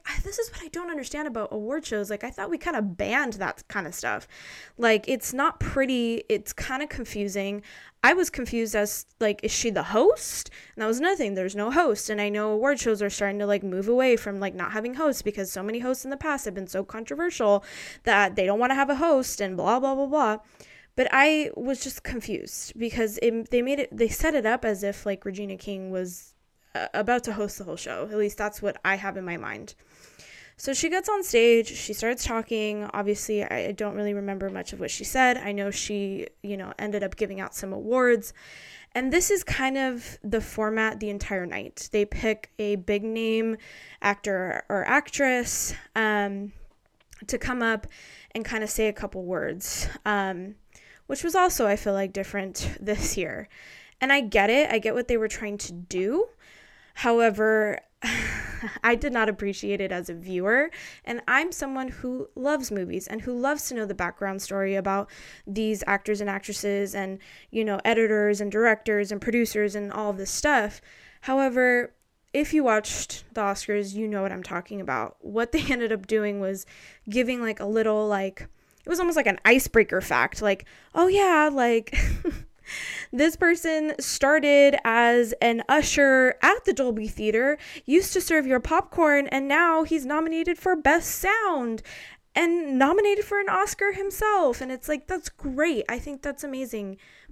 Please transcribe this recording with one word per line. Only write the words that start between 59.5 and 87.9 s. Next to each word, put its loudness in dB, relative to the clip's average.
it -4
as -6
a -8
viewer. 0
And -8
I'm 2
someone -6
who -8
loves -2
movies -6
and -8
who -6
loves -2
to -8
know -4
the -6
background -6
story -2
about -2
these -2
actors 0
and -4
actresses -4
and, -6
you -2
know, -2
editors 4
and -4
directors 2
and -6
producers 0
and -6
all -2
this -6
stuff. 2
However, 2
if 0
you 4
watched 0
the -2
Oscars, -2
you -2
know -2
what -2
I'm -10
talking -8
about. -4
What -2
they 2
<laughs> -2
ended 0
up -6
doing 0
was -4
giving, 0
like, -4
a -6
little, 2
like, -2
it -16
was 0
almost 2
like 4
an 2
icebreaker 6
fact. 0
Like, 2
"Oh 6
yeah, 6
like, 2
<laughs> -12
this 4
person 2
started 6
as 4
an 4
usher 6
at 4
the 2
Dolby 0
Theater, 0
used 4